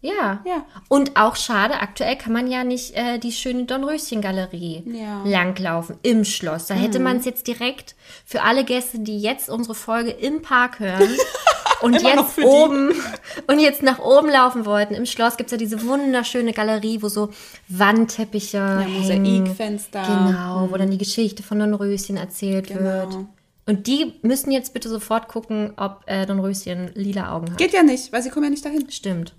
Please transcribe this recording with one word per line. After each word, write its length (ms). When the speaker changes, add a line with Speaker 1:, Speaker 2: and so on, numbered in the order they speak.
Speaker 1:
Ja. 420
Speaker 2:
Ja. 220
Speaker 1:
Und 280
auch 200
schade, 440
aktuell 380
kann 160
man 160
ja 140
nicht, 300
äh, 240
die 140
schöne 320
Dornröschen-Galerie 1200
Speaker 2:
Ja. 380
Speaker 1:
langlaufen 800
im 240
Schloss. 400
Da 80
hätte 240
Speaker 2:
Mhm. 60
Speaker 1:
man's 200
jetzt 220
direkt 480
für 160
alle 220
Gäste, 340
die 200
jetzt 300
unsere 260
Folge 360
im 320
Park 380
hören 280
Speaker 2:
<laughs> 720
Speaker 1:
und 160
Speaker 2:
Immer 200
noch 80
Speaker 1:
jetzt 100
Speaker 2:
für 80
die. 40
Speaker 1:
oben, 460
und 140
jetzt 220
nach 160
oben 300
laufen 380
wollten. 260
Im 140
Schloss 320
gibt's 140
ja 60
diese 280
wunderschöne 640
Galerie, 480
wo 80
so 220
Wandteppiche 920
Speaker 2:
Ja, 220
Speaker 1:
hängen. 600
Speaker 2:
Mosaikfenster. 600
Speaker 1:
Genau, 680
wo 60
Speaker 2:
Mhm. 60
Speaker 1:
dann 100
die 80
Geschichte 440
von 160
Dornröschen 600
erzählt 500
Speaker 2:
Genau. 120
Speaker 1:
wird. 360
Und 200
die 340
müssen 300
jetzt 240
bitte 160
sofort 380
gucken, 480
ob, 300
äh, 200
Dornröschen 680
lila 400
Augen 160
hat. 80
Speaker 2:
Geht 140
ja 100
nicht, 300
weil 100
sie 80
kommen 140
ja 60
nicht 140
dahin. 260
Speaker 1:
Stimmt. 480